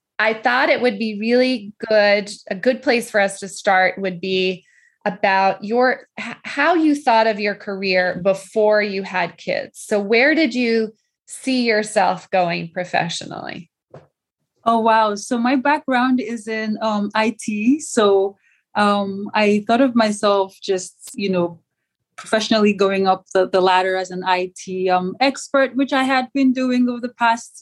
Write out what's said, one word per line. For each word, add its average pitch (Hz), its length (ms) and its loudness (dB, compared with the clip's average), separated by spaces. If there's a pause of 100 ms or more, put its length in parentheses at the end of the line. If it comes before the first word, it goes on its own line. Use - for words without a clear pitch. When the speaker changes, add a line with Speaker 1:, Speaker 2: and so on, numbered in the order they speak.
(180)
Speaker 1:
I 220 160 0
thought 254 360 0
it 254 120 2
would 233 160 0
be 214 220 -6
really 240 540 0 (160)
good, 208 420 4 (180)
a 202 60 -4
good 233 260 0
place 240 300 0
for 214 80 2
us 196 220 0
to 196 80 -10
start 185 500 0
would 185 220 -6
be 185 440 -2 (400)
about 196 560 0
your, 240 460 0 (100)
h-, 226 280 -12
how 294 300 0
you 311 200 4
thought 226 320 4
of 214 100 0
your 202 180 -2
career 185 680 -2
before 208 580 2
you 196 220 -4
had 185 320 -4
kids. - 420 -8
So - 220 -2
where 233 340 2
did 294 220 0
you 226 380 0 (320)
see 254 400 -4
yourself 208 640 0
going 175 420 -2
professionally? - 960 -6 (920)
Speaker 2:
Oh, 233 160 2
wow! 220 360 2
So 220 220 -6
my 247 200 0
background 262 640 0
is 220 260 -10
in, 220 340 -4
um, 208 320 -2
I 220 240 0
T. 226 440 0
So, 202 560 2 (380)
um, 202 580 -2
I 208 340 2
thought 233 140 2
of 262 120 2
myself 208 680 0
just, - 520 -6
you 202 140 -4
know, 175 300 -2 (560)
professionally 214 560 2
going 196 340 0
up 185 280 0
the, 185 160 2
the 190 100 2
ladder 185 380 2
as 185 120 -6
an 185 160 -8
I 185 300 -2
T, 185 340 -6
um, 180 300 0
expert, 269 560 0
which 269 160 -2
I 269 120 0
had 262 300 -2
been 269 200 2
doing 247 340 0
over 240 140 -6
the 240 80 -8
past, 233 520 -2